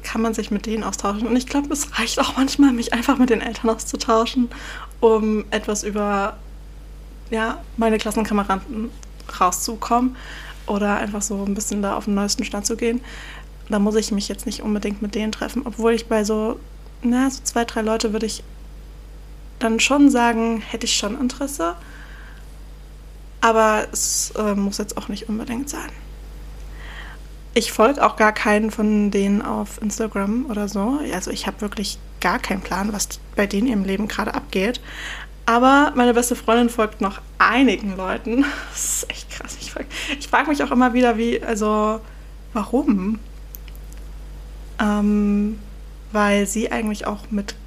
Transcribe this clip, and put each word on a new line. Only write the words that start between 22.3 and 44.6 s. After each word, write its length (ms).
Aber 500
es, 400
äh, 240
muss 220
jetzt 200
auch 100
nicht 220
unbedingt 400
sein. 200
Ich 180
folg 280
auch 160
gar 160
keinen 400
von 400
denen 300
auf 400
Instagram 680
oder 180
so. 320
Also 180
ich 160
hab 140
wirklich 360
gar 200
keinen 220
Plan, 320
was 260
bei 120
denen 200
im 160
Leben 240
gerade 260
abgeht. 480
Aber 500
meine 180
beste 220
Freundin 340
folgt 320
noch 200
einigen 560
Leuten. 500
<laughs> 120
Das 320
ist 60
echt 220
krass. 280
Ich 120
frag, 140
ich 100
frag 200
mich 160
auch 80
immer 220
wieder, 240
wie, 240
also, 580
warum? 640